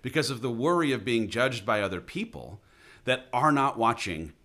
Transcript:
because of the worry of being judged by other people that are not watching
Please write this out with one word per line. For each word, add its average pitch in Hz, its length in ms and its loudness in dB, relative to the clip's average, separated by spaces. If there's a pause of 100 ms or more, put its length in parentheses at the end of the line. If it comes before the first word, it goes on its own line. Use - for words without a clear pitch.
because 139 300 0
of 123 120 -6
the 123 80 -2
worry 147 420 2
of 110 120 -2
being 113 240 2
judged 117 380 0
by 107 160 2
other 92 180 -2
people 101 640 -12 (420)
that 127 280 -2
are 143 200 4
not 139 260 2
watching 95 540 0 (120)